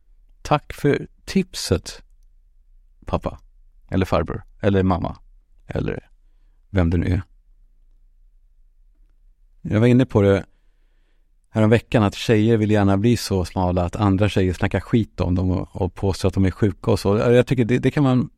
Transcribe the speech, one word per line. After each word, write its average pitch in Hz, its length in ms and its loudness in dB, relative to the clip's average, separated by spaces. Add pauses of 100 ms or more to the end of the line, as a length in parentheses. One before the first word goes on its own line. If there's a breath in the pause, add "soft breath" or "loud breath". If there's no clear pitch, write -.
(420)
Tack - 300 -2
för 147 340 -2 (180)
tipset, - 800 -4 (1040)
pappa." - 320 -6 (520)
Eller 95 160 0
farbror. 87 360 -2 (180)
Eller 98 220 2
mamma. - 340 -2 (500)
Eller - 420 -6 (640)
vem 90 200 2
det 87 60 0
nu 85 100 0
är. - 160 -2 (2500)
Jag 104 200 -2
var 120 60 4
inne 123 200 4
på 107 160 0
det 98 220 2 (1080)
häromveckan, 110 520 2
att 98 120 0
tjejer 113 420 2
vill 104 140 0
gärna 98 260 2
bli 113 200 2
så 95 280 -4
smala 90 400 -2
att 87 120 -6
andra 101 320 2
tjejer 92 240 0
snackar 98 280 -4
skit - 400 -2
om 90 140 -2
dem 92 160 0
och, 95 320 -6
och 92 120 -6
påstår 98 340 -2
att 87 60 -4
de 95 100 2
är 92 60 2
sjuka - 400 -2
och 101 100 0
så. 98 160 0
Jag 123 300 2
tycker 123 180 0
det, 123 140 0
det 127 120 0
kan 151 120 0
man 127 360 0